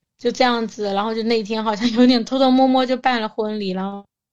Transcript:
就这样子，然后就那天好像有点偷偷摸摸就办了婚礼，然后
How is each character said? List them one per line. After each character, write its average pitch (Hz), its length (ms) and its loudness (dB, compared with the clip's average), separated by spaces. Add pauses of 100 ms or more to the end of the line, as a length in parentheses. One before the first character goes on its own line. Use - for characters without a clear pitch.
(180)
就 240 140 -2
这 254 120 -2
样 233 240 0
子， 202 260 -6
然 196 100 -2
后 226 120 -4
就 226 80 -4
那 226 200 0
天 220 200 -6
好 220 120 -2
像 226 160 -2
有 240 140 4
点 247 200 4
偷 262 120 -4
偷 262 140 4
摸 262 160 4
摸 262 180 2
就 247 120 -2
办 247 240 0
了 214 80 -6
婚 214 300 -6
礼， 190 100 -4
然 190 200 -4
后 202 160 -12 (260)